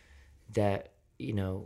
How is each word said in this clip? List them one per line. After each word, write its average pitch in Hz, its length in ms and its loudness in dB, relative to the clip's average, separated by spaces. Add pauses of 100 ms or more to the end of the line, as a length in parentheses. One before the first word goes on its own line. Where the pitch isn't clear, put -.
(540)
that, 101 400 2 (240)
you 123 160 -6
know, 95 320 -2